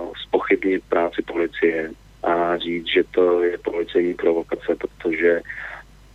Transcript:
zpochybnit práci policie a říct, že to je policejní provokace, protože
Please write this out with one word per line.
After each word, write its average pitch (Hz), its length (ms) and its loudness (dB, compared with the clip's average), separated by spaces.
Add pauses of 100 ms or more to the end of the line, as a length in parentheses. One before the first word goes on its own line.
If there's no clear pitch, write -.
(280)
zpochybnit 95 600 0
práci 85 320 0
policie 82 720 -2 (320)
a 85 340 0
říct, 85 300 -4
že 90 160 2
to 87 400 4
je 87 140 2
policejní 87 560 0
provokace, - 600 0
protože 85 680 0 (720)